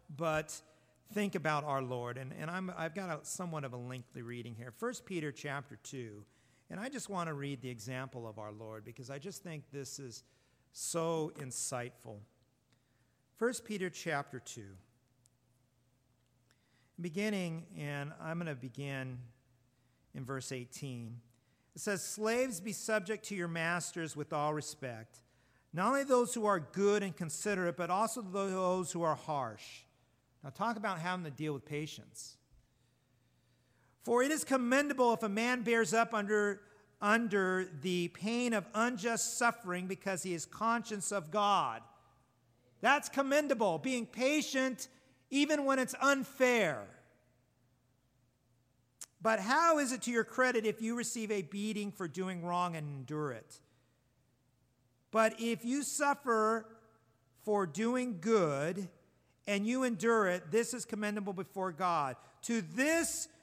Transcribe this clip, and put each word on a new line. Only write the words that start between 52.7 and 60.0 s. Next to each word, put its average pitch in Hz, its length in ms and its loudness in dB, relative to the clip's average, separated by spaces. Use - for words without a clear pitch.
and 156 100 -6
endure 147 460 -4
it? - 300 -12
But 220 280 4
if 233 240 0
you 262 200 -2
suffer 226 800 2
for 208 200 2
doing 226 560 0
good 175 680 2
and 202 180 2
you 254 200 2
endure 226 420 4